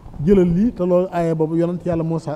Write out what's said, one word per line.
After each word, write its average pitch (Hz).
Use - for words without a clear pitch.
Jëlal 180
lii, 214
te 180
loolu 180
aaya 170
boobu 156
yonent 170
Yàlla 165
Muusaa 160